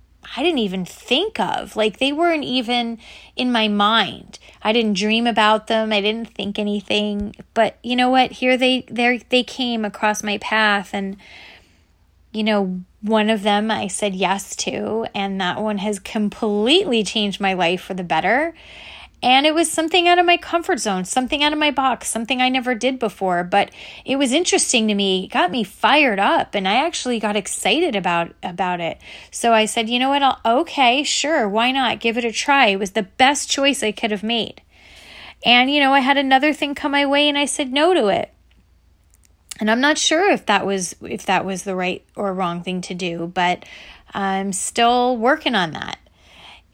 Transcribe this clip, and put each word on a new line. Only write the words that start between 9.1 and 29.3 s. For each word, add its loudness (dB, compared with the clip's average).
they 2
came -4
across -2
my -4
path. 0
And, -6
you -4
know, 0
one 2
of 0
them 2
I -4
said -4
yes -2
to, -4
and -4
that -2
one -2
has -4
completely 0
changed -4
my 0
life 0
for -10
the -6
better. 0
And 4
it 2
was 2
something 2
out 6
of 4
my 4
comfort -2
zone, -2
something -2
out 2
of -2
my 2
box, -2
something -2
I 2
never -2
did -2
before. -2
But 0
it -2
was 2
interesting 2
to 2
me. 0
It -14
got 0
me -2
fired 2
up, 0
and -2
I 2
actually -2
got -2
excited 0
about, -2
about -4
it. -6